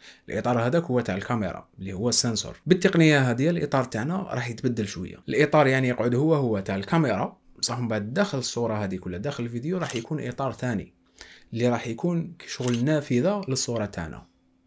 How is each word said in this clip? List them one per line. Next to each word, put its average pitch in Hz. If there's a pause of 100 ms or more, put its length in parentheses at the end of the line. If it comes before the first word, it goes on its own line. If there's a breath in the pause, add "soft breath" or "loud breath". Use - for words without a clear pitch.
(300 loud breath)
الإطار 120
هذاك 127
هو 123
تاع 104
الكاميرا، 98 (100)
اللي 95
هو 104
السنسور. 113
بالتقنية 151
هذه 131
الإطار 147
تاعنا 123
راح 123
يتبدل 113
شوية. - (120)
الإطار 147
يعني 131
يقعد 120
هو 156
هو 120
تاع 98
الكاميرا، 120 (220)
بصح 117
من 120
بعد 110
داخل 196
الصورة 113
هذيك 95
ولا 90
داخل 123
الفيديو 123
راح 156
يكون 123
إطار 143
ثاني، 117 (600 loud breath)
اللي 117
راح 120
يكون 170
كي -
شغل 123
نافذة 151
للصورة 120
تاعنا. 80 (420)